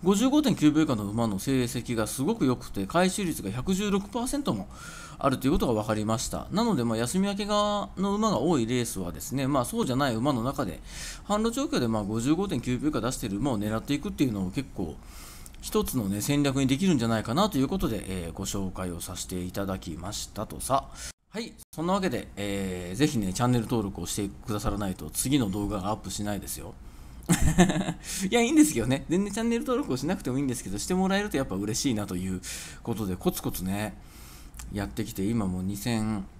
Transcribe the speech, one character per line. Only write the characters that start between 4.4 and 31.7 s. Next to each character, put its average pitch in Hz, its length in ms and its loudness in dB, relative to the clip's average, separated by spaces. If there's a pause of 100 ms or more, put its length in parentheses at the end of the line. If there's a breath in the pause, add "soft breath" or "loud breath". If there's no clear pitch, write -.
ト - 100 0
も 98 140 -4 (500 loud breath)
あ - 120 2
る 127 80 2
と 131 100 0
い - 20 4
う - 20 4
こ 202 80 4
と 208 80 2
が 123 60 4
分 107 120 2
か 110 80 0
り 107 120 0
ま 110 120 2
し - 120 -4
た。 - 220 -6
な 196 120 0
の 226 120 2
で、 123 80 2
ま 117 120 2
あ、 - 20 0
休 127 220 0
み 196 80 2
明 202 80 -2
け 202 100 -4
が、 208 520 0
の 196 180 0
馬 214 160 2
が 127 80 2
多 156 180 4
い 113 80 2
レ 123 160 2
ー 117 40 0
ス - 140 -6
は 87 120 -4
で 78 80 -8
す - 140 -8
ね、 135 140 0
ま 139 140 4
あ、 120 40 0
そ 226 160 -2
う 202 40 2
じ 131 80 0
ゃ - 20 2
な 139 140 4
い 113 60 0
馬 131 180 2
の 113 100 0
中 135 220 -2
で、 82 140 -8 (480 loud breath)
販 214 200 2
路 233 60 0
調 269 140 -2
教 233 120 0
で、 123 80 2
ま 110 120 2
あ、 107 40 -2
五 110 180 -2
十 139 120 4
五 190 140 0
点 147 140 -2
九 123 160 0
秒 131 120 0
以 - 20 0
下 120 100 0
出 117 100 0
し - 60 -6
て 127 100 -6
い - 20 -2
る 98 80 -2
馬 135 140 0
を 104 80 0
狙 107 180 0
っ 107 60 -4
て 143 100 -2
い 143 60 0
く - 100 -6
っ - 20 -6
て 160 120 0
い 135 40 4
う 120 40 0
の 98 140 -2
を 90 40 -2
結 131 240 -4
構、 82 220 -4 (680 loud breath)
一 214 220 0
つ - 120 -4
の 113 100 0
ね、 101 160 0
戦 143 200 2
略 139 200 4
に 135 60 4
で 135 100 4
き 190 100 2
る 175 80 6
ん 123 40 2
じ 117 60 0
ゃ 113 40 2
な 113 100 4
い 104 40 -4
か 117 100 -2
な 196 160 4
と - 80 0
い 131 60 4
う 135 40 2
こ 190 100 -2
と 151 120 0
で、 107 180 -2
え 90 220 -6
ー、 78 40 -10
ご 95 120 -6
紹 95 260 -2
介 92 200 -4
を 85 100 -6
さ 90 160 -10
せ - 100 -8
て 90 160 -4
い 92 80 -6
た 101 140 -4
だ 95 120 -2
き 92 140 -8
ま 85 220 -8
し - 140 -8
た 107 200 -6
と 71 140 -10
さ。 - 240 0 (460 loud breath)
は 208 80 -8
い。 233 140 -8 (220)
そ 156 80 -4
ん - 20 0
な 185 80 4
わ 202 80 2
け 190 80 2
で、 117 280 -4
え 95 560 -4
ー、 - 20 -6
ぜ 135 100 4
ひ 147 140 2
ね、 95 140 0
チ 120 100 2
ャ - 20 4
ン 123 60 6
ネ 120 80 4
ル 110 60 -2
登 110 180 0
録 98 180 -4
を 87 60 -6
し - 80 -4
て 101 140 -2 (180)
く 113 60 -2
だ 104 80 -2
さ 110 100 0
ら 101 60 -2
な 101 120 -2
い 90 60 -2
と、 78 160 -10
次 135 260 2
の 107 140 2
動 101 160 0
画 98 140 -2
が 95 80 -2
ア 110 40 2
ッ 107 40 -2
プ - 120 -10
し 104 140 -6
な 104 100 -2
い 98 60 -4
で 87 80 -10
す - 100 -6
よ。 78 160 -12 (560 loud breath)
<laughs> 175 1000 4
い 196 40 0
や、 233 80 6
い 233 60 4
い 262 40 2
ん 320 40 4
で 302 100 12
す - 80 0
け 117 80 2
ど 110 60 2
ね。 - 200 0
全 180 160 2
然 202 100 -4
チ 220 60 -4
ャ 226 40 0
ン 233 60 2
ネ 233 80 2
ル 233 40 0
登 240 160 0
録 277 160 0
を 127 40 0
し 131 100 -4
な - 80 2
く - 80 -10
て 131 80 0
も 127 60 0
い 139 40 0
い - 20 0
ん 139 40 0
で 123 80 0
す - 80 -10
け 98 60 -8
ど、 101 80 -4
し - 80 -4
て 185 100 0
も 190 120 4
ら 196 100 4
え 202 60 0
る 208 60 -4
と 160 80 0
や 135 60 2
っ - 20 0
ぱ 95 100 -4
嬉 107 240 0